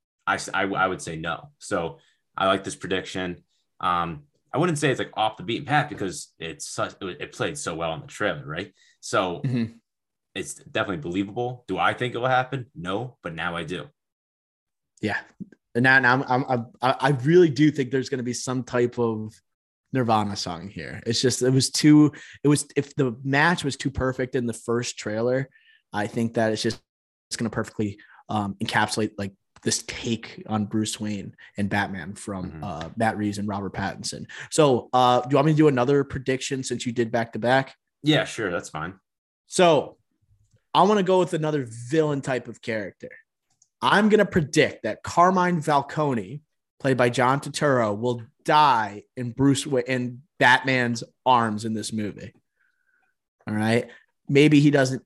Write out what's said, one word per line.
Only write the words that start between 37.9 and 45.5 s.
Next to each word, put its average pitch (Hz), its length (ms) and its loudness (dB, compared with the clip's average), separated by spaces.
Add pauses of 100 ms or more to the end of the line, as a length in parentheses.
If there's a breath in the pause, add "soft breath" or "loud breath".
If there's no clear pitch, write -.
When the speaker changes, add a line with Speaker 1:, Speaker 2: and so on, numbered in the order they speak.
Speaker 1:
Yeah, 139 220 4
sure. 104 260 -6
That's 87 180 -6
fine. 80 260 -6 (520)
Speaker 2:
So 165 500 4 (760)
I 156 100 6
wanna 202 200 4
go 185 160 4
with 180 140 0
another 151 320 -2 (240)
villain 151 300 2
type 131 300 -4
of 110 120 -18
character. 107 480 -8 (720)
I'm 180 280 4
gonna 208 160 6
predict 147 580 2
that 107 200 -6
Carmine 180 580 4